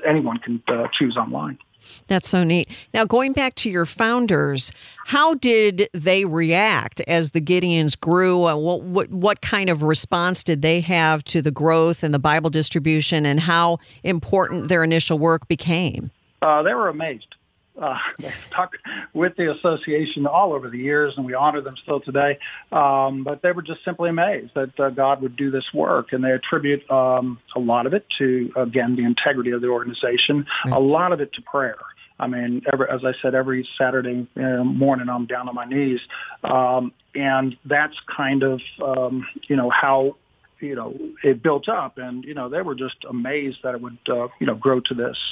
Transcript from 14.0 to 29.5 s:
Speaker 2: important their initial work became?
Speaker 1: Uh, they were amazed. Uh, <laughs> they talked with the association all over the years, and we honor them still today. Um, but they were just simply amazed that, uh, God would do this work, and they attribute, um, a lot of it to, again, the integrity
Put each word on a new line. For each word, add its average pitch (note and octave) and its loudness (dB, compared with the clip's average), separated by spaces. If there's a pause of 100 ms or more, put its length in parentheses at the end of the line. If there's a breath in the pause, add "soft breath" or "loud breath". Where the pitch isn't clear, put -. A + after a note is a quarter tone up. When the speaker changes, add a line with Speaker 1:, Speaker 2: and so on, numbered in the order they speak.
Speaker 2:
important F#3 0
their E3 4
initial D#3+ 2
work D#3+ 2
became? E3+ -2 (300)
Speaker 1:
Uh, D3+ 4
they G3+ 2
were A3 0
amazed. D3+ -8 (460)
Uh, C3 -4 (100)
<laughs> - -10
they C#3 -12 (180)
talked - -4 (380 loud breath)
with F3 0
the E3+ 0
association D#3 -2
all F3 4
over B2+ -6
the A#2+ -10
years, C#3+ 0
and C3+ -6
we B2+ -6
honor D3 2
them C3 -12
still C#3+ -4
today. C#3+ 0 (360 loud breath)
Um, C3+ 2
but C#3+ -6
they F3+ 2
were F3 -4
just D#3 -12
simply E3+ -2
amazed E3+ 0
that, C3+ -4
uh, C3+ 2
God C3+ 2
would B2 -4
do C#3 0
this C3 -2 (100)
work, - 0
and B2+ 0
they C3 2
attribute, C#3+ -2
um, B2+ 2 (160)
a B2+ -2
lot A#2+ 2
of C#3+ 0
it G3+ -2 (120)
to, B2+ 0
again, B2 0
the B2 0
integrity B2 0